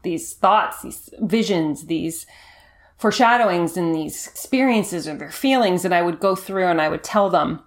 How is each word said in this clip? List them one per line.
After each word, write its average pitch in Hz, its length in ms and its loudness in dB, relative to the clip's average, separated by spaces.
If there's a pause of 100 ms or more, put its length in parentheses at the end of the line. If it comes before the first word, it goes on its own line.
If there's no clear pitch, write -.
these 165 320 -6
thoughts, 196 480 2
these - 280 -16 (100)
visions, 170 640 0
these 165 400 -6 (680)
foreshadowings, 208 800 2
and 170 180 0
these 151 340 -8
experiences 220 800 0
or 151 100 -8
their 147 140 -12
feelings, 214 540 2
and 185 100 2
I 175 80 4
would 175 180 -2
go 190 140 2
through 185 320 -2
and 170 140 2
I 156 80 2
would 165 160 -6
tell 202 240 2
them. 165 380 0